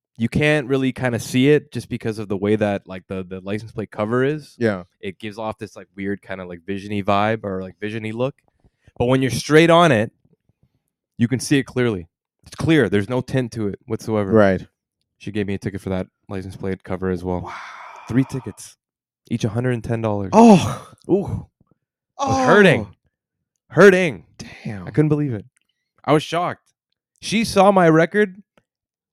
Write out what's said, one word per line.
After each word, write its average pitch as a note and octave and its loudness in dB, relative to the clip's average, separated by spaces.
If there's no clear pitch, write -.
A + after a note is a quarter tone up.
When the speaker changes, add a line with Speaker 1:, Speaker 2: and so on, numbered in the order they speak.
Speaker 1:
you A2+ -2
can't D3+ 0
really C3+ 0
kinda A#2 -4
see B2+ 2
it D3 2
just - -10
because A2+ -8
of G#2 -10
the G2+ -4
way G2+ 0
that, G2+ -2
like, F#2 -16
the, F#2+ -10
the F#2 -14
license G#2+ -10
plate G#2 -10
cover A2+ -2
is. D3 -6
Speaker 2:
Yeah. G2+ -2
Speaker 1:
It G2 -12
gives G#2+ -14
off A2 -8
this, - -16
like, G2 -20
weird G2 -6
kinda, F#2+ -12
like, F2 -16
vision-y G2+ -8
vibe G#2 0
or, F#2+ -8
like, F#2 -14
vision-y A2 -8
look. B2 -6
But A#2+ -2
when C3 2
you're C3 0
straight D#3+ 4
on E3 6
it, A2 0
you A#2 2
can C3 -2
see - 0
it B2+ 0
clearly. A2+ -4
It's - -20
clear. D3 2
There's G2+ -2
no B2+ -2
tint B2+ -4
to A2 -6
it F#2+ -10
whatsoever. G#2+ -4
Speaker 2:
Right. G2 6
Speaker 1:
She - -14
gave G2+ -6
me G2 -6
a - -6
ticket G2 -10
for F#2+ -10
that F#2 -4
license F#2+ -10
plate F#2+ -8
cover F#2 -6
as F2+ -4
well. F2+ -4
Speaker 2:
Wow. F2+ -14
Speaker 1:
Three B2+ 2
tickets, - -12
each A#2+ -4
a A#2 -2
hundred A#2+ -4
and A#2 -6
ten A2+ -6
dollars. G#2 -4
Speaker 2:
Oh. G3+ 6
Speaker 1:
Ooh. - -4
I C#4 -6
was C4 0
Speaker 2:
Oh. C4 0
Speaker 1:
hurting. E3 4
Hurting. F3+ 4
Speaker 2:
Damn. - -14
Speaker 1:
I - -10
couldn't D3+ 2
believe D3 -2
it. G2+ -8
I C#3 0
was D3+ 2
shocked. D#3+ -8
She A3 -2
saw G3 4
my F#3 4
record, F3+ 2